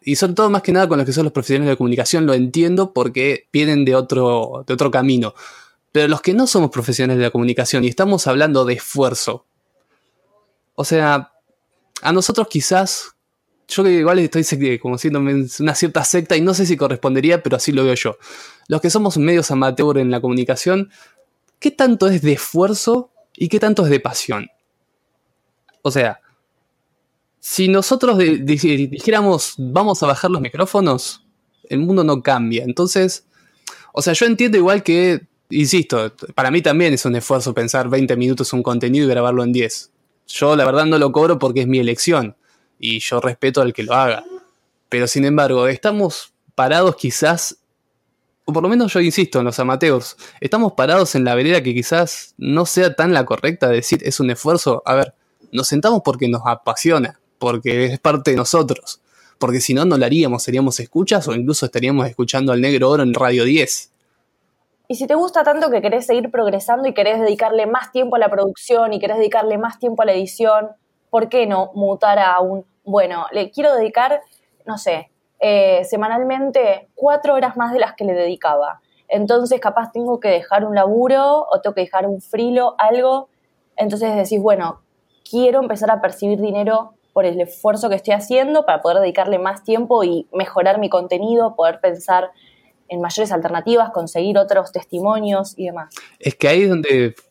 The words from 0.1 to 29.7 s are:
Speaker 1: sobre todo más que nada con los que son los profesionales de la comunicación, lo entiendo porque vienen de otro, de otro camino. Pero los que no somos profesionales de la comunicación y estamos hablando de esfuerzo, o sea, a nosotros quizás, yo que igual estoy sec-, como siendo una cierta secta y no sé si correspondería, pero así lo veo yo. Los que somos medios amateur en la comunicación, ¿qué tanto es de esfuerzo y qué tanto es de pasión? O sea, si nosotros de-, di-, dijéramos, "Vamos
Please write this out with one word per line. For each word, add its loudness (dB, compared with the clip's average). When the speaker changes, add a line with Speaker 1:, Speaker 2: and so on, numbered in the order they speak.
Speaker 1:
sobre 0
todo 2
más 0
que -2
nada 4
con 0
los 0
que -4
son 0
los -2
profesionales -2
de 2
la 0
comunicación, 0
lo 4
entiendo 0
porque -2
vienen 2
de 2
otro, 0
de -2
otro 2
camino. 0
Pero 2
los 0
que 0
no 2
somos 2
profesionales -2
de 2
la 0
comunicación 0
y 0
estamos 0
hablando 2
de 0
esfuerzo, -4
o -6
sea, 2
a 0
nosotros 0
quizás, -2
yo -2
que 4
igual 4
estoy 0
sec-, 0
como -6
siendo -2
una -2
cierta -2
secta 0
y 2
no 2
sé 2
si 2
correspondería, 0
pero 0
así -2
lo 2
veo 2
yo. -6
Los -2
que 2
somos 0
medios 2
amateur 0
en 0
la -2
comunicación, -2
¿qué 0
tanto 2
es 2
de 2
esfuerzo -2
y -4
qué 0
tanto 2
es 2
de 4
pasión? -6
O -2
sea, -2
si -2
nosotros 2
de-, 4
di-, 0
dijéramos, 0
"Vamos 0